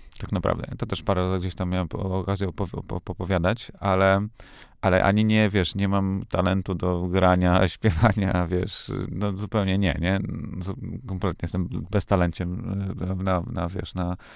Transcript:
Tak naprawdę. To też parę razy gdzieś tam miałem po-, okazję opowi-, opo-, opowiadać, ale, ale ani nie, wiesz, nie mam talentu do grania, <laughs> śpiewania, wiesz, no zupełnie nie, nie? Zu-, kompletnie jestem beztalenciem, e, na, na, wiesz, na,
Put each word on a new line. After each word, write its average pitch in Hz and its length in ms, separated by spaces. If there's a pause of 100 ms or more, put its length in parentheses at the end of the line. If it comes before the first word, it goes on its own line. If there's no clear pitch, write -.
(180)
Tak - 140
naprawdę. - 340 (120)
To 117 80
też - 160
parę 92 200
razy 92 160
gdzieś 90 160
tam 90 160
miałem 92 180
po-, 92 300
okazję 95 300
opowi-, 90 280
opo-, - 240 (100)
opowiadać, 92 680
ale, 98 460 (540)
ale 92 240
ani 104 200
nie, 107 260
wiesz, 95 240
nie 101 140
mam 98 400
talentu 92 460
do 90 340
grania, 90 540
<laughs> 92 60
śpiewania, 92 800
wiesz, 90 440 (200)
no 101 260
zupełnie 98 420
nie, 90 220
nie? 95 200 (400)
Zu-, 92 160 (300)
kompletnie 92 360
jestem 90 260 (220)
beztalenciem, 90 840 (280)
e, 92 140
na, 92 320
na, 85 220
wiesz, 95 260
na, 90 220 (200)